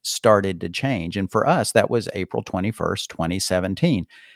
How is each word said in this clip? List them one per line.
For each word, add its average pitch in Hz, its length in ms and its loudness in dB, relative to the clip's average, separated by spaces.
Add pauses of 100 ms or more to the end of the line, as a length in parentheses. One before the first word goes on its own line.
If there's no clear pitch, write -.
started 98 580 2
to 92 80 -6
change." 87 480 -4
And 98 160 -2
for 110 160 2
us, 151 240 2
that 104 180 4
was 113 240 -2
April 98 300 -4
twenty-first, 92 680 -4
twenty 85 300 -4
seventeen. 95 680 0 (300)